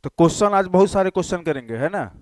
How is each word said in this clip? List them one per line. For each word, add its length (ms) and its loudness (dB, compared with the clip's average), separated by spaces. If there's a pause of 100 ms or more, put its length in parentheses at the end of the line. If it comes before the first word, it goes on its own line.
तो 80 -8
क्वेश्चन 420 2
आज 160 2
बहुत 200 4
सारे 200 0
क्वेश्चन 340 -6
करेंगे, 320 -6
है 140 -2
ना? 220 -8 (100)